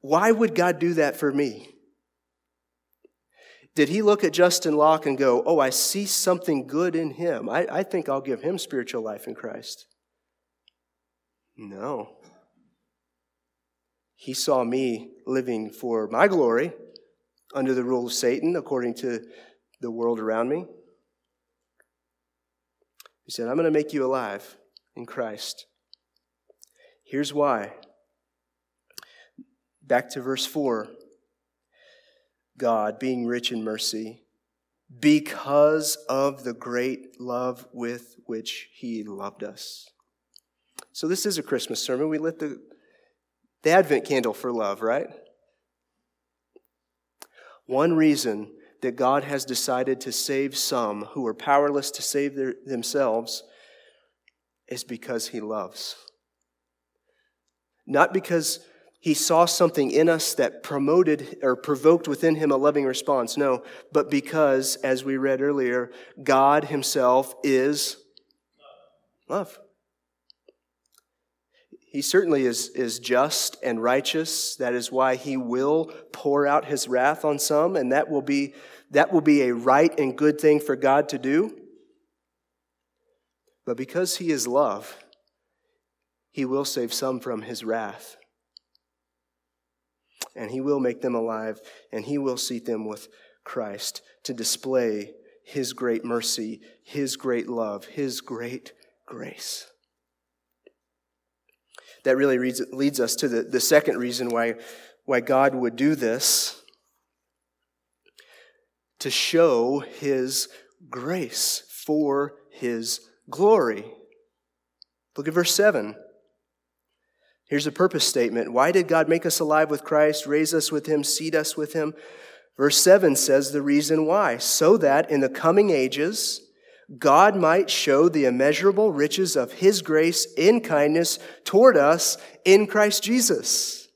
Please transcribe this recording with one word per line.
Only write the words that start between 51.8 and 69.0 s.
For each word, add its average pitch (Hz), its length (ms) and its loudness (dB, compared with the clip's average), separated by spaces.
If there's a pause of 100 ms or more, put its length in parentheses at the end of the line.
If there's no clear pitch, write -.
to - 100 -12
save 143 340 -4
their, 131 200 -6 (100)
themselves 120 800 -4 (1300)
is 123 160 -12
because 117 440 -8
he 110 120 -10
loves. 107 560 -8 (1900)
Not 139 280 2
because 170 460 -2 (440)
he 156 120 2
saw 170 300 4
something 170 440 2
in 160 180 4
us 160 280 0
that - 260 -2
promoted 147 800 0
or 127 140 2
provoked 151 520 2
within 156 280 2
him 151 160 0
a 135 40 4
loving 143 300 2
response, 131 500 -2
no, 135 280 0 (280)
but 147 200 0
because, 139 640 0
as 131 280 -2
we 135 140 -4
read 131 240 -2
earlier, 127 500 -2 (300)
God 139 440 4
himself 135 680 0 (100)
is 139 540 0 (1300)